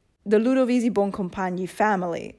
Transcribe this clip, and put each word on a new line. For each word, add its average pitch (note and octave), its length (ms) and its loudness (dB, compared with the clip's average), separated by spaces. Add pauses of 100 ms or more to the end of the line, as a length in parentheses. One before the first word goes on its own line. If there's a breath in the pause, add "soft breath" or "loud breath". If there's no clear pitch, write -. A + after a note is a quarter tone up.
(240)
The G#3 140 4
Ludovisi B3 520 2
Boncompagni F#3 800 -2
family, F#3 720 -2